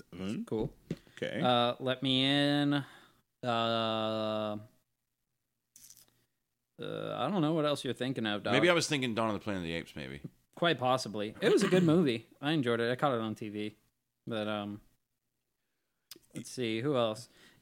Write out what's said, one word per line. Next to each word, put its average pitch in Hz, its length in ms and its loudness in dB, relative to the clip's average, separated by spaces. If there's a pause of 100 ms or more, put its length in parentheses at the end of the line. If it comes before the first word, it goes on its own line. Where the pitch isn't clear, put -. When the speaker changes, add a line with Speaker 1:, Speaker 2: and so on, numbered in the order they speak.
(160)
Speaker 1:
Mm-hmm. 98 280 -6
Speaker 2:
Cool. 117 300 -4 (440)
Speaker 1:
Okay. - 260 -4
Speaker 2:
Uh, 123 360 4
Let 131 240 -2
Me 131 200 2
In. 143 500 2 (720)
Uh, 110 1120 0 (2250)
uh, 107 360 -6
I 120 120 -2
don't 190 120 0
know 151 120 2
what 156 120 2
else 147 180 -2
you're 123 100 -2
thinking 127 320 -4
of, 104 180 -2
Doc. 107 100 0
Speaker 3:
Maybe 151 160 6
I 175 40 6
was 165 140 2
thinking 131 280 0
Dawn 113 140 2
of 107 40 0
the 95 60 -4
Planet 98 220 -4
of - 20 -4
the 82 100 -4
Apes, 82 220 -8
maybe. 69 260 -10 (340)
Speaker 2:
Quite 165 240 0
possibly. 113 600 -2
It 214 100 4
was 339 120 6
a 196 40 2
good 180 160 6
movie. 151 440 4 (140)
I 143 100 -2
enjoyed 120 280 2
it. 117 120 2
I 127 40 0
caught 143 180 2
it 117 80 0
on 110 140 -4
T 110 140 -10
V. 104 260 -6 (500)
But, 110 220 -4
um, 104 340 -4 (1500)
let's - 140 -10
see. 113 320 -4
Who 143 160 0
else? 113 320 -2 (320)